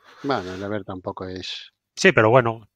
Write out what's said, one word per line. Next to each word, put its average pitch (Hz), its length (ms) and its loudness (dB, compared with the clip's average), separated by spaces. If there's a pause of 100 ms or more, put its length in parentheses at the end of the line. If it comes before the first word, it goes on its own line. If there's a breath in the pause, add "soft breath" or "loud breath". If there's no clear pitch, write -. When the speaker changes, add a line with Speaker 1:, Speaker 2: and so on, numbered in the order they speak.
(220 soft breath)
Speaker 1:
Bueno, 92 340 -4
Lever 101 280 -6
tampoco 95 420 -10
es - 460 -12 (240)
Speaker 2:
Sí, 190 160 4
pero 110 180 4
bueno, 117 460 2